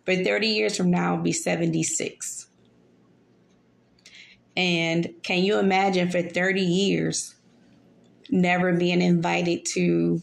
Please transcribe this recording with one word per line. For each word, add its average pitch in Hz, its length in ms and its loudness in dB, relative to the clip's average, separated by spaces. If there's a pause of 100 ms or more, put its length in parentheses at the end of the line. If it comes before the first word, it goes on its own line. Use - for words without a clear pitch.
But 185 200 -2
thirty 208 240 0
years 214 280 0
from 180 140 0
now, 175 240 0
I'll 170 80 -4
be 170 100 0
seventy-six. - 1160 -4 (2000)
And 170 680 0
can 185 220 0
you 208 140 2
imagine 190 520 2
for 175 120 0
thirty 185 380 -2
years 175 760 -2 (920)
never 180 440 2
being 175 280 2
invited 175 640 0
to 170 580 0